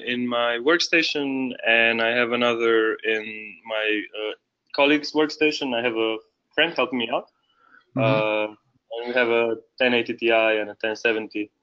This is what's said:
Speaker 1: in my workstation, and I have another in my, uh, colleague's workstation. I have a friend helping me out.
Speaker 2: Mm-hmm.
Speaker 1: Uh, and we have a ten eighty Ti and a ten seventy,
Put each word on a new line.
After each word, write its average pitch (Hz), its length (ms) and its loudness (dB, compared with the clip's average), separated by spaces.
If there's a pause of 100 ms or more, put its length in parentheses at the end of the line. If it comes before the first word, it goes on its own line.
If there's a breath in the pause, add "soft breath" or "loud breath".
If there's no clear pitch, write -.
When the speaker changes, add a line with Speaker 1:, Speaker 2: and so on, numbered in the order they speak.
Speaker 1:
in 123 220 -4
my 120 300 0 (120)
workstation, 143 840 0 (140)
and 113 360 4
I 113 80 2
have 120 240 0
another 113 640 2 (100)
in 107 500 -4 (100)
my, 110 200 -4 (340)
uh, 107 140 -6 (420)
colleague's 147 380 2
workstation. 151 600 0
I 117 80 -2
have 117 140 -2
a 110 220 0 (360)
friend 165 220 0
helping 127 240 -2
me 113 140 -4
out. 170 160 -4 (680 soft breath)
Speaker 2:
Mm-hmm. 110 60 -2
Speaker 1:
Uh, 107 540 0 (400)
and 120 120 -8
we 120 60 -4
have 123 160 2
a 117 280 2 (200)
ten 123 160 2
eighty 117 200 0
Ti 113 180 0
and 110 380 2
a 101 60 -12
ten 110 200 -4
seventy, 107 540 -2 (140)